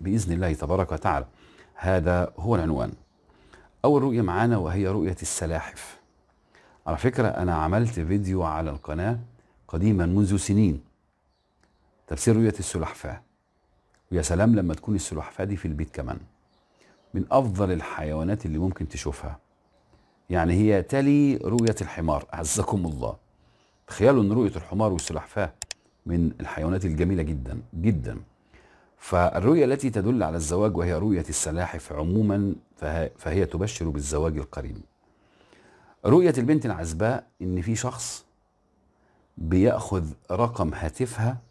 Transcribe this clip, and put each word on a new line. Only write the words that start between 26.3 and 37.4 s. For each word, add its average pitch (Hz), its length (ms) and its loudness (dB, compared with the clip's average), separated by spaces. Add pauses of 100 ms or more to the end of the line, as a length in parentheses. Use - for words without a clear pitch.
الحيوانات 87 460 -2
الجميلة 87 380 0
جدا 67 380 -6 (120)
جدا. 80 440 -2 (800)
فالرؤية 98 680 2
التي 135 240 0
تدل 110 340 0
على 80 140 -2
الزواج 85 400 0
وهي 87 160 0
رؤية 90 360 0
السلاحف 80 640 -6
عموما 98 640 2 (220)
فه-، 78 400 -2
فهي 87 280 0
تبشر 85 440 -4
بالزواج 73 480 -2
القريب. 71 400 -10 (1300)
رؤية 160 320 8
البنت 131 280 2
العزباء 87 580 -2 (180)